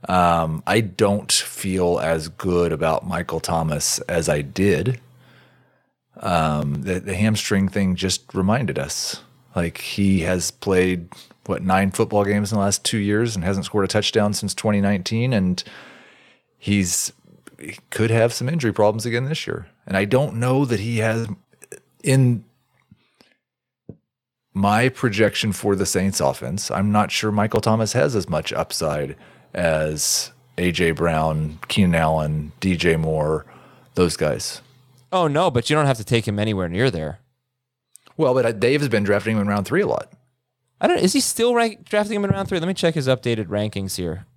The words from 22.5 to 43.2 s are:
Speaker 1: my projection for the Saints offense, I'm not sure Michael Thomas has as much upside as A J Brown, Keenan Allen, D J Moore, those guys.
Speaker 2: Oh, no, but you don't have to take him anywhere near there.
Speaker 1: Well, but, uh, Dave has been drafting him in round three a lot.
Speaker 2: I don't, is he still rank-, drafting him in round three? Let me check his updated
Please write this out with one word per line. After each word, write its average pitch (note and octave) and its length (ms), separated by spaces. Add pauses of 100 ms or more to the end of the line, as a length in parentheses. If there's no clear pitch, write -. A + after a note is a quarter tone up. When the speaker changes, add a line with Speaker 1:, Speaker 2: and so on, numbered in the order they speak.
Speaker 1:
my G#2 360
projection G#2+ 640
for G2+ 220
the F#2+ 120
Saints F#2+ 340
offense, C#2 500
I'm G2+ 220
not G#2 180
sure G#2+ 220
Michael G#2+ 280
Thomas A2 340
has B2+ 200
as F#2 140
much D#2 240
upside D2 640 (380)
as D#2 800 (260)
A F2+ 120
J E2 200
Brown, D#2 680 (100)
Keenan F2+ 260
Allen, D#2 680
D F#2+ 160
J E2 200
Moore, D#2 500 (480)
those F2 240
guys. - 420 (520)
Speaker 2:
Oh, F3+ 160
no, D#3 220
but A#2+ 200
you D3+ 60
don't D3+ 100
have C3 100
to G#2+ 80
take A2+ 240
him G#2 100
anywhere G2+ 300
near G#2+ 220
there. D#2 300 (960)
Speaker 1:
Well, C#3+ 160
but, C3 120
uh, A2 60
Dave B2 280
has C#3+ 80
been G#2+ 160
drafting G2+ 320
him G#2 60
in G2+ 60
round G2+ 180
three - 160
a - 40
lot. - 240 (720)
Speaker 2:
I - 60
don't, F4 120
is F#3+ 140
he C#4 80
still A#3+ 340
rank-, A#3 300
drafting G#3 320
him G3+ 80
in G3 60
round G3 180
three? F#3 100
Let D#3+ 80
me F#3+ 80
check E3 200
his C3+ 140
updated A#2 380